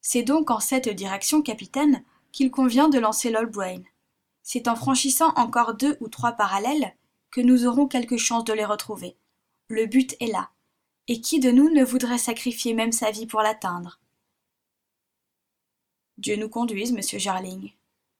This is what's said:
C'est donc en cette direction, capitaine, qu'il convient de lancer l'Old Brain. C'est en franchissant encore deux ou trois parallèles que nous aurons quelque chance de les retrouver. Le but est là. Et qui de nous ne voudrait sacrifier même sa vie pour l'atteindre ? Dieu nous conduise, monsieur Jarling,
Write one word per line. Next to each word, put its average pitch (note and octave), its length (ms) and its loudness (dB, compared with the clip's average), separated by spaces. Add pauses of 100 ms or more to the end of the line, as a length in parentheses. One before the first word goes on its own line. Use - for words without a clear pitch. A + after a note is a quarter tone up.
C'est A#3+ 220 -2
donc D4+ 280 0
en G#3+ 80 0
cette B3+ 300 -2
direction, G3 520 -2
capitaine, C4+ 600 0 (280)
qu'il C4 200 0
convient C4 380 4
de C4+ 100 4
lancer A3 320 0
l'Old A3 200 -2
Brain. F#3 300 -8 (640)
C'est - 240 -6
en A#3 80 0
franchissant C4 600 2
encore A3+ 380 0
deux C#4 280 -2
ou A3 80 -10
trois A#3 240 -4
parallèles G#3+ 600 -2 (380)
que B3+ 100 -2
nous B3 240 6
aurons B3+ 220 4
quelque B3 300 -2
chance A#3 260 0
de A3+ 100 -2
les G#3+ 120 -2
retrouver. G#3 500 -8 (540)
Le A3+ 180 0
but B3+ 320 2
est A#3+ 80 -4
là. - 240 -6 (560)
Et A#3 140 -4
qui D#4+ 180 0
de B3+ 100 4
nous C4+ 200 8
ne D4 140 6
voudrait B3 360 0
sacrifier A#3 540 -4
même A3+ 180 0
sa A3+ 200 0
vie G#3+ 140 -10
pour A3 160 -2
l'atteindre ? F3+ 580 -4 (2250)
Dieu G#3 180 -4
nous G#3+ 140 -6
conduise, A#3 440 -4
monsieur G3+ 240 -6
Jarling, F#3+ 560 -6 (460)